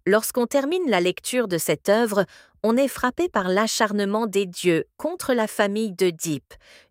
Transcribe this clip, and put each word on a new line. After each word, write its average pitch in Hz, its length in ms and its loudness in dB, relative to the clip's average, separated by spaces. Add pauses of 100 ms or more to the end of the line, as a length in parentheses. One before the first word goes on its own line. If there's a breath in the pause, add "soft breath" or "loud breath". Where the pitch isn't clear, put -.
Lorsqu'on 220 400 0
termine 294 420 0
la 190 120 2
lecture 208 480 -2
de 175 100 -2
cette 156 300 -2
œuvre, 208 360 2 (380 loud breath)
on 220 140 2
est 269 120 2
frappé 254 400 -2
par 185 200 -2
l'acharnement 208 800 0
des 202 200 -2
dieux 170 380 0 (120)
contre 320 360 -4
la 226 140 2
famille 208 460 -2
d'Œdipe, 170 640 -2 (360 soft breath)